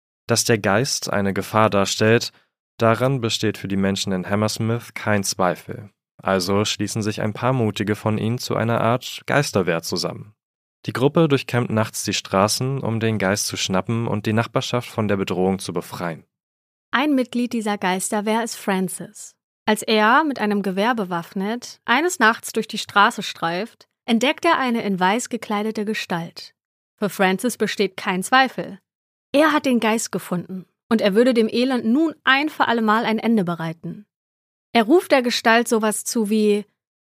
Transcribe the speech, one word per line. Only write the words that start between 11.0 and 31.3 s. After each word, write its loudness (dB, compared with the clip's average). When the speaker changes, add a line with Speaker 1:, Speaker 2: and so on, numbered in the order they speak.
Speaker 1:
durchkämmt 0
nachts -2
die -4
Straßen, 0
um -2
den 0
Geist 0
zu -6
schnappen -2
und -4
die 0
Nachbarschaft -2
von -2
der 2
Bedrohung 0
zu -8
befreien. -8
Speaker 2:
Ein 0
Mitglied -2
dieser -2
Geisterwehr -2
ist -8
Francis. -6
Als 0
er, 4
mit -2
einem 0
Gewehr 0
bewaffnet, -6
eines 0
Nachts 2
durch -4
die -10
Straße 2
streift, -6
entdeckt 2
er 4
eine 0
in 0
weiß 0
gekleidete -4
Gestalt. -8
Für -2
Francis 0
besteht -2
kein -2
Zweifel. 0
Er 4
hat 2
den 4
Geist 0
gefunden -6
und 2
er 2
würde 6